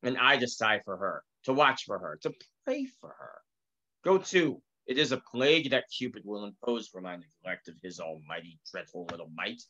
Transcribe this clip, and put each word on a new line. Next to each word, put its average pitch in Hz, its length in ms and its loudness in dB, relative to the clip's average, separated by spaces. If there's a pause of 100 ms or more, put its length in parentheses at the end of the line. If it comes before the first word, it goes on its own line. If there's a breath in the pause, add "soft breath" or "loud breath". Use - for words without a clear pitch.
And 127 160 0
I 131 200 8
to 123 80 2
sigh 107 380 2
for 98 120 -6
her, 90 280 -4 (200)
to 131 80 0
watch 135 320 4
for 101 140 -4
her, 80 240 -8
to 160 100 -4 (320)
pray 277 220 -2 (140)
for - 180 -18
her. - 200 -16 (680)
Go 190 140 6
to, 180 440 2 (240)
it 127 120 -2
is 143 140 4
a 127 100 -2 (100)
plague 139 380 4
that 127 260 0
Cupid 120 280 -6
will 104 200 -8
impose 113 440 -4
for 92 120 -14
my 90 160 -10
neglect 90 520 -12
of 85 140 -18
his 87 180 -12
almighty 80 580 -10 (120)
dreadful 87 380 -12
little 85 260 -12
might. 92 360 -6